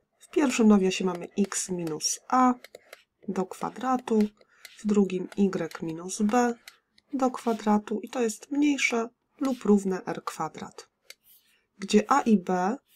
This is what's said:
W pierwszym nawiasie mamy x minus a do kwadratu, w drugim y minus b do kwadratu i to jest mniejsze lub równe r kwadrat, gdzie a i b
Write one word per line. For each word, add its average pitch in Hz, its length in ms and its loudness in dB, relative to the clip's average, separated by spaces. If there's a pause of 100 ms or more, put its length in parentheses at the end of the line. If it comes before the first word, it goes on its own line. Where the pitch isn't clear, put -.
(200)
W - 100 -20
pierwszym 247 380 2
nawiasie 190 380 4
mamy 175 220 -4 (100)
x - 320 -2
minus 165 580 -6
a 254 260 4 (720)
do 185 180 -2
kwadratu, 233 720 -2 (600)
w 214 80 -6
drugim 185 500 0
y 180 480 0
minus 170 360 -8
b 240 340 2 (580)
do 254 180 0
kwadratu 214 680 -2
i - 100 -14
to 254 120 -6
jest 226 300 -6
mniejsze 269 580 0 (300)
lub 269 240 -2
równe 196 420 2
r 165 180 -8
kwadrat, - 680 -10 (880)
gdzie 208 340 2
a 277 100 4
i 220 160 4
b 185 400 -2 (180)